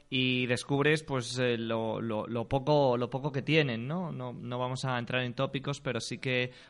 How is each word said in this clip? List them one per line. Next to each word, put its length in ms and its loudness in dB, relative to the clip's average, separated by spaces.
y 380 2
descubres, 560 2
pues, 360 -2
eh, 200 2
lo, 420 -2
lo, 260 -2
lo 220 -4
poco, 480 4
lo 140 -2
poco 220 -4
que 100 -2
tienen, 440 2
¿no? 240 -4
No, 220 -6
no 260 -6
vamos 280 -2
a 120 0
entrar 260 -2
en 100 -6
tópicos, 480 -2
pero 180 -2
sí 160 -6
que 360 0